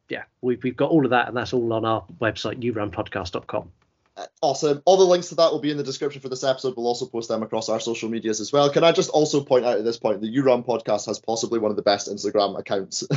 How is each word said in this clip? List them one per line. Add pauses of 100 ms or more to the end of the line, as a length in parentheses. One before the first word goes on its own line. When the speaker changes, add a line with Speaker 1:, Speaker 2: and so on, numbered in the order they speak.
Speaker 1:
yeah, (160)
we've,
we've
got
all
of
that,
and
that's
all
on
our (160)
website,
you
run
podcast
dot
com. (460)
Speaker 2:
Uh, (160)
awesome.
All
the
links
to
that
will
be
in
the
description
for
this
episode.
We'll
also
post
them
across
our
social
medias
as
well.
Can
I
just
also
point
out
at
this
point
that
You
Run
Podcast
has
possibly
one
of
the
best
Instagram
accounts (140)